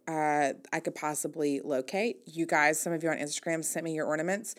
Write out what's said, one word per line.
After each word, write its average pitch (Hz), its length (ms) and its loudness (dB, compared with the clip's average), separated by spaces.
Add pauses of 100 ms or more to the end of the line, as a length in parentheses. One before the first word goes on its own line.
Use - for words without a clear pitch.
uh, 151 460 2 (200)
I 165 80 0
could 165 140 -4
possibly 151 720 -2
locate. 170 600 -2
You 165 200 -2
guys, 156 320 6
some 170 140 -2
of 160 100 -2
you 165 60 2
on 156 80 2
Instagram 160 480 -2
sent 160 200 -4
me 165 100 -2
your 151 120 0
ornaments. 180 520 -2